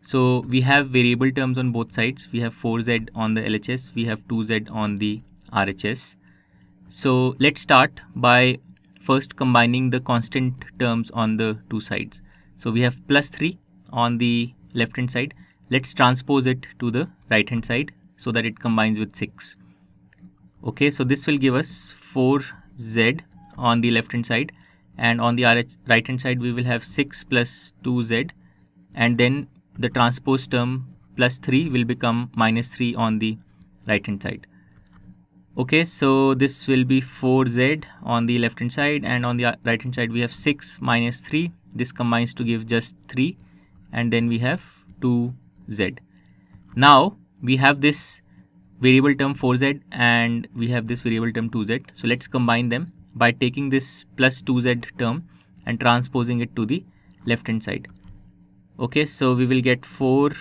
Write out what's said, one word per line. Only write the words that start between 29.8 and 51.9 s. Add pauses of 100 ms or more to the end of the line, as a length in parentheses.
transpose
term (300)
plus
three
will
become
minus
three
on
the (500)
right
hand
side. (1120)
Okay,
so
this
will
be
four
Z (200)
on
the
left
hand
side,
and
on
the (120)
right
hand
side
we
have
six
minus
three. (240)
This
combines
to
give
just (140)
three, (560)
and
then
we
have (380)
two (360)
Z. (840)
Now (240)
we
have
this (580)
variable
term
four
Z (140)
and
we
have
this
variable
term
two
Z. (100)